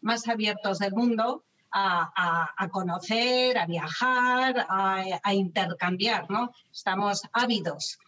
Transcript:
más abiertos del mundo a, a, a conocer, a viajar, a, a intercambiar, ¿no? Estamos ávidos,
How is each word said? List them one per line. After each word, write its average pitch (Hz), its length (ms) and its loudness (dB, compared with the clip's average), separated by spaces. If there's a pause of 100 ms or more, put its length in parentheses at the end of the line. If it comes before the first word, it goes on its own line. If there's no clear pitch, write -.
más 226 280 -2
abiertos 214 500 0
del 202 160 0
mundo 240 500 0 (260)
a, 190 460 2
a, 175 400 0
a 185 140 -2
conocer, 233 880 0
a 180 80 0
viajar, 247 1000 0
a, 190 380 0 (180)
a 202 120 2
intercambiar, 185 960 0
¿no? 240 220 -2 (200)
Estamos 196 500 0 (120)
ávidos, 226 720 0